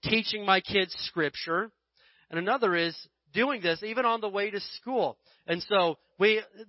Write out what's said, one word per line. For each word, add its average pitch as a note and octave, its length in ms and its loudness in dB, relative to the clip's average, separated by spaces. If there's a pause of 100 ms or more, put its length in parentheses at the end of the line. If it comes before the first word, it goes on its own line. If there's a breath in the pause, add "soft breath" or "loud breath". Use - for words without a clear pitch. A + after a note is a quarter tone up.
teaching G#3+ 400 0
my F#3+ 160 4
kids F#3+ 340 0 (120)
scripture. E3+ 680 -2 (560 soft breath)
And E3 100 -6
another G3+ 380 2
is E3+ 200 0 (360)
doing B3 280 0
this E3+ 220 0
even A3+ 220 -2
on A3+ 160 2
the G#3+ 80 -4
way G3+ 220 -2
to G3+ 100 -6
school. G3+ 560 -4 (300 soft breath)
And E3+ 180 -2
so F3+ 340 2 (200)
we, G#3+ 240 4 (260)